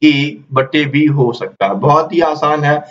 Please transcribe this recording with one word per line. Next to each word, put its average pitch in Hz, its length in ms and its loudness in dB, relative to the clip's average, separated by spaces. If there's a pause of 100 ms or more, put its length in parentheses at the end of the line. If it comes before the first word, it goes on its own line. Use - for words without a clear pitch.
ए 147 480 0
बटे 135 340 0
B 143 180 0 (120)
हो 123 160 0
सकता 98 340 -4
है। 98 140 -2
बहुत 151 320 2
ही 170 80 0
आसान 151 440 0
है 147 120 2 (140)